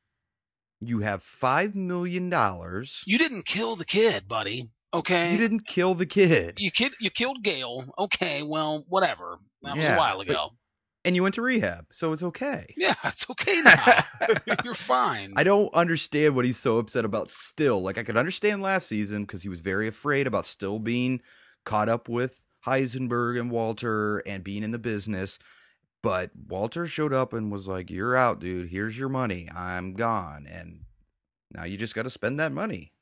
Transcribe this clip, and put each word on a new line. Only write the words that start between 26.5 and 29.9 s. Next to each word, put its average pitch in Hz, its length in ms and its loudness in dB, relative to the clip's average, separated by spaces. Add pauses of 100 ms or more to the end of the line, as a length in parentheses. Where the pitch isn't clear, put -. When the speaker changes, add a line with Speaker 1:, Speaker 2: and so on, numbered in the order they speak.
Speaker 1:
showed 151 280 -2
up 131 200 0
and 110 180 -4
was 98 160 -8
like, 92 220 -6
"You're 101 260 -2
out, 123 240 4
dude. 90 300 -6
Here's 104 280 -4
your 135 120 -4
money. 107 460 -4
I'm 90 380 -6